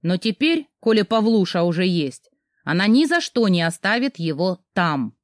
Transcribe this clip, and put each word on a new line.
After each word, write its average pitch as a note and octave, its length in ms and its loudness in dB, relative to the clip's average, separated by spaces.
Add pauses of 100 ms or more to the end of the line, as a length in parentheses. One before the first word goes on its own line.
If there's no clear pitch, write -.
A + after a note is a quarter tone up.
Но F3 160 -2
теперь, D4 500 -2 (120)
коли A3 220 2
Павлуша G#3 600 0
уже F3 220 0
есть, E3 440 -4 (340)
она F3 240 0
ни B3+ 180 4
за E4+ 140 0
что A#3 280 -2
не F3+ 140 2
оставит G#3+ 580 -2
его E3 440 -4 (100)
там. D3 500 -2